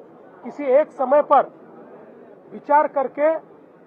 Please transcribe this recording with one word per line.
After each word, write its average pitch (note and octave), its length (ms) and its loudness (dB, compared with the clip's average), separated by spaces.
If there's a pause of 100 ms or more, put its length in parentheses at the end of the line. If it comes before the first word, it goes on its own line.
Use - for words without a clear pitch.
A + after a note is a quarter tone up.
(440)
किसी C4 200 -14
एक C#4+ 260 0
समय C#4 320 0
पर C#4+ 300 0 (1000)
विचार C#4+ 340 0
करके C#4+ 480 -2 (520)